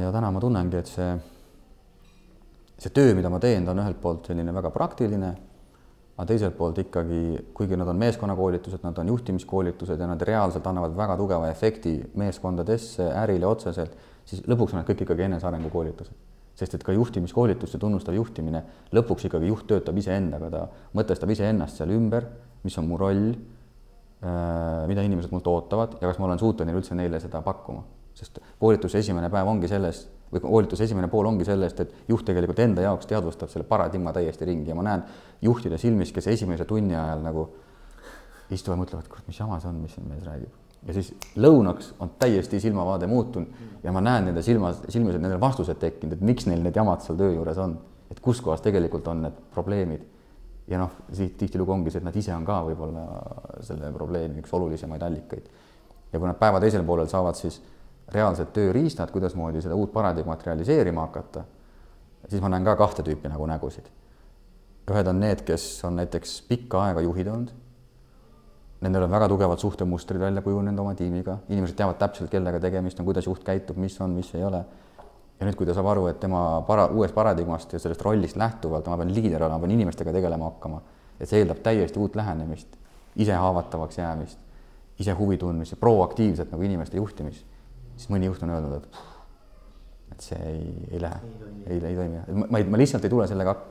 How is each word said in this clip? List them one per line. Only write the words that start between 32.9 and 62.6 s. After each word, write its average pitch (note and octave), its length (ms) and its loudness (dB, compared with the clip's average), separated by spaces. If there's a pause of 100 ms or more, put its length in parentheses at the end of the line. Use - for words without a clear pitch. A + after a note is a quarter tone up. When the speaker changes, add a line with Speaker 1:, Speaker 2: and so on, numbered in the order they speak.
Speaker 1:
teadvustab E2+ 400 -2
selle - 160 -8
paradigma F2+ 480 0
täiesti D#2+ 320 -2
ringi D#2+ 240 -2
ja D#2+ 80 -2
ma F#2 80 0
näen G2 160 2 (400)
juhtide G#2 360 2
silmis, G#2+ 360 2
kes F#2+ 160 0
esimese F#2 400 0
tunni G#2 240 2
ajal D#2 320 -2
nagu D#2 220 -2 (1040)
istuvad, F#2 240 -4
mõtlevad, F2 320 -6
"Kurat, - 160 -20
mis - 140 -12
jama G#2+ 180 -4
see E2+ 100 -8
on, E2 140 -6
mis D#2+ 120 -10
siin - 120 -12
mees D2 160 -10
räägib." D2+ 380 -12 (240)
Ja - 80 -8
siis F#2+ 220 -4 (260)
lõunaks A#2 580 8
on F#2 200 -6
täiesti G#2 420 2
silmavaade F#2+ 460 0
muutunud A2 420 0 (340)
ja F2 100 -2
ma F#2 120 2
näen A#2 240 4
nende E2+ 140 0
silmas, F2+ 460 2
silmis, A2+ 280 2
et A#2 60 -2
nendel F#2 180 0
vastused A2 400 0
tekkinud, D#2+ 320 -4
et E2 80 -6
miks A#2 260 2
neil E2+ 160 2
need F2 140 0
jamad G2+ 240 4
seal D#2+ 160 -4
töö F#2+ 160 4
juures E2 260 -2
on, F2+ 200 -2 (320)
et - 100 -14
kus A#2+ 240 0
kohas D#2+ 160 0
tegelikult E2+ 480 2
on E2 140 -2
need D#2 160 -6 (160)
probleemid. F2 480 -2 (680)
Ja F#2 100 0
noh, F2+ 120 0 (220)
siit F#2 260 -4
tihtilugu F#2 340 0
ongi F2 180 0
see, F#2 80 -4
et E2+ 60 -4
nad E2+ 120 -6
ise G2+ 180 -2
on E2 100 -4
ka F#2+ 220 0
võib-olla D#2+ 400 -6 (580)
selle D2+ 280 -8
probleemi D#2 500 -4
üks - 100 -10
olulisemaid D#2+ 500 -2
allikaid. - 460 -6 (640)
Ja E2 60 -2
kui F2 100 0
nad F2 80 -2
päeva G2+ 240 4
teisel G#2 240 4
poolel E2 240 2
saavad F2+ 260 0
siis - 280 -6 (500)
reaalsed F#2+ 400 2
tööriistad, G#2 560 2
kuidasmoodi E2 560 -2
seda E2+ 100 -2
uut G2+ 180 0
paradigmat E2+ 520 0
realiseerima F2 560 2
hakata, - 440 -8 (840)
siis G2+ 140 -2
ma G2 100 2
näen F#2 120 0